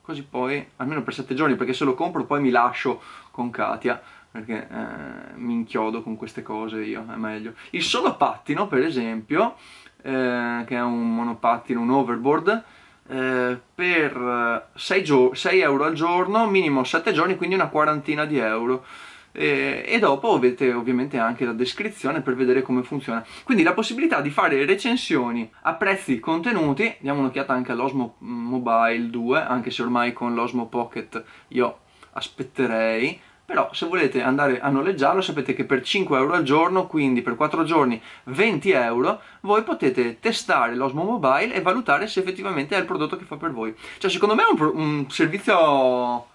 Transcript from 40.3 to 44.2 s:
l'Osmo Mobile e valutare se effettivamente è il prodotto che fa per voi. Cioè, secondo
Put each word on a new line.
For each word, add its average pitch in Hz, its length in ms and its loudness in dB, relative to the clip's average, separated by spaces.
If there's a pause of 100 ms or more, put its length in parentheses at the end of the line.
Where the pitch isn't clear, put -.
l'Osmo 135 260 -2
Mobile 185 500 2
e 190 80 -2
valutare 180 460 2
se 208 140 -2
effettivamente 185 560 -4
è - 20 2
il 180 80 -2
prodotto 151 300 -2
che 180 80 -14
fa 156 120 -12
per 165 140 -4
voi. 110 240 -6 (240)
Cioè, 190 120 0
secondo 202 260 2